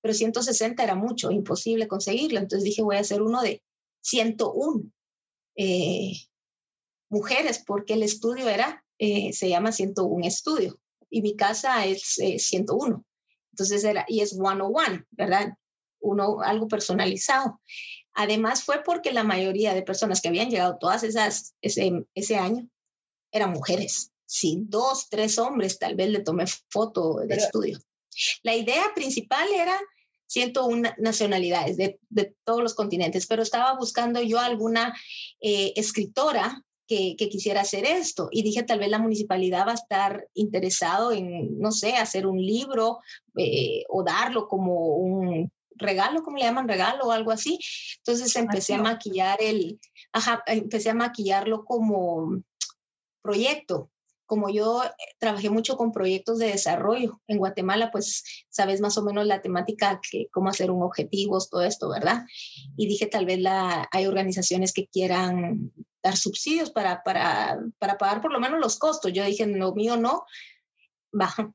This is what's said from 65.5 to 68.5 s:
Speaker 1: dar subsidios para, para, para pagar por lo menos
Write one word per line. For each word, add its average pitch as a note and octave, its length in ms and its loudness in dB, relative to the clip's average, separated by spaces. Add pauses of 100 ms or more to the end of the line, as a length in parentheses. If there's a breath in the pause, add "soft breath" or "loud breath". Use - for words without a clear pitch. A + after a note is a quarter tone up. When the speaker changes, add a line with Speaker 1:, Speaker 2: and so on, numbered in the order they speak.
Speaker 1:
dar F#3 140 2
subsidios D4+ 540 0
para, F#3 320 0
para, - 560 0 (200)
para G3 200 0
pagar G#3 240 2
por D#4 100 0
lo C4 80 0
menos C#4+ 200 0